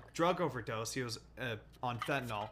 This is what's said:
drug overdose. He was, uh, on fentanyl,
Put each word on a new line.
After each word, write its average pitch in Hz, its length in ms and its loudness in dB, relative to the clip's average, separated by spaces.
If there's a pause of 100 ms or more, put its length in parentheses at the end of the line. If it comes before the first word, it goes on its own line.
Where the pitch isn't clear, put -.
(140)
drug 175 260 4
overdose. 120 540 -2
He 131 100 0
was, 113 160 -4 (200)
uh, 120 160 -2 (240)
on 120 200 0
fentanyl, 117 520 0